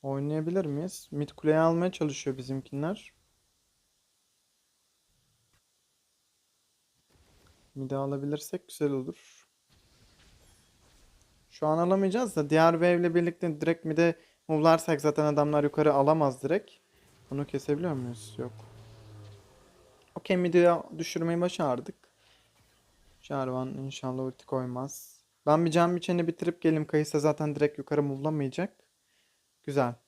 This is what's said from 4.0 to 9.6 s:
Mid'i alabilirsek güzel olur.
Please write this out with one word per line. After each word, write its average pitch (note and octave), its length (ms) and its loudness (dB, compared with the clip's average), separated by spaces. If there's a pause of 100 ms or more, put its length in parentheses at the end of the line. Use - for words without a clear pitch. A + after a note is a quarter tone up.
Mid'i C3+ 220 -6
alabilirsek C#3 720 -6
güzel D3 220 -2
olur. - 560 -8 (2000)